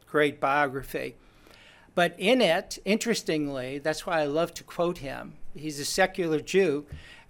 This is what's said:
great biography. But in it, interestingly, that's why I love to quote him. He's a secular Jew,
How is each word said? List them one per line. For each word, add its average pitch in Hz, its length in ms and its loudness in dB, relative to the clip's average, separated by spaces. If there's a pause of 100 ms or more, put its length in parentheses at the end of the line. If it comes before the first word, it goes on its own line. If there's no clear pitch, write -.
great 147 340 2
biography. 135 760 -2 (800)
But 175 240 2
in 233 220 4
it, 185 440 2
interestingly, 151 960 -2
that's 151 260 -4
why 170 160 0
I 151 40 2
love 160 300 0
to - 100 -16
quote 175 340 -2
him. 131 360 -10 (200)
He's 147 240 -8
a 147 60 -6
secular 175 560 2
Jew, 151 460 2 (420)